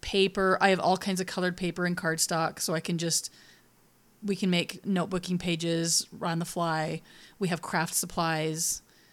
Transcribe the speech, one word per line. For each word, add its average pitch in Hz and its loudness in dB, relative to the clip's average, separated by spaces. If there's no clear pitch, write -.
paper. 190 4
I 196 8
have 185 6
all 185 4
kinds 185 -2
of 185 -2
colored 180 -2
paper 175 -2
and 175 0
cardstock, 160 0
so 180 -2
I 160 0
can 170 -2
just, 165 -2
we 202 -2
can 185 0
make 175 0
notebooking 180 -2
pages 165 0
on 170 -2
the 170 -2
fly. 160 -2
We 190 0
have 170 -2
craft 170 -2
supplies. 160 -2